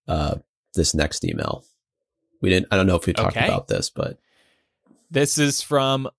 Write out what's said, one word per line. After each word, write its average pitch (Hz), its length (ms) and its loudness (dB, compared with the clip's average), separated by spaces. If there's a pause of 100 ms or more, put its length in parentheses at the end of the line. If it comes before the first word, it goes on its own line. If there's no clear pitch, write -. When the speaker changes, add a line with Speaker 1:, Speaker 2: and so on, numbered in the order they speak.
Speaker 1:
uh, 76 280 -2 (380)
this 80 200 2
next 76 300 -2
email. 50 400 -4 (760)
We 95 80 0
didn't, 92 220 2
I 104 60 2
don't 95 100 4
know 90 100 4
if - 100 -2
we 90 60 2
talked 92 240 0
Speaker 2:
Okay. 117 100 0
Speaker 1:
about - 220 -2
this, - 220 -4
but - 280 -8 (920)
Speaker 2:
This 143 260 0
is 143 260 0
from 135 460 0 (100)